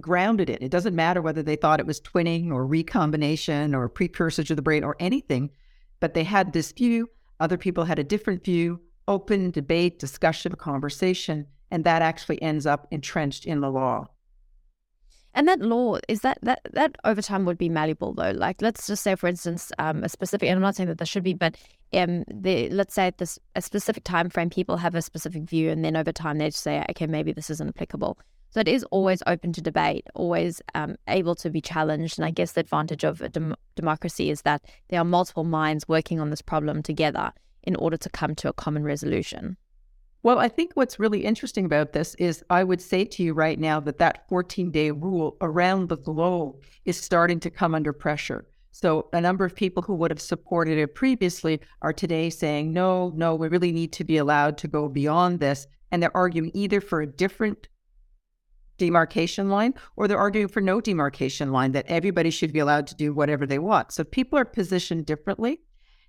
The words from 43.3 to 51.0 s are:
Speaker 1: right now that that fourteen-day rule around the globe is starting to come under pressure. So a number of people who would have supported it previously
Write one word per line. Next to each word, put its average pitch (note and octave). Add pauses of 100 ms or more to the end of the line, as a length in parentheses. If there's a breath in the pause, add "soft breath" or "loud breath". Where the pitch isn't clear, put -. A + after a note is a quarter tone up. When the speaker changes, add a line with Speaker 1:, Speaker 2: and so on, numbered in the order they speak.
Speaker 1:
right D#3
now D#3
that C#3+
that -
fourteen-day F3
rule D#3+
around F3
the E3+
globe D#3 (220 soft breath)
is F3
starting E3+
to E3
come E3
under D3+
pressure. D3 (280)
So D#3
a E3+
number F#3
of F3
people F#3
who G3
would E3
have D#3
supported E3
it D3+
previously F3 (200 soft breath)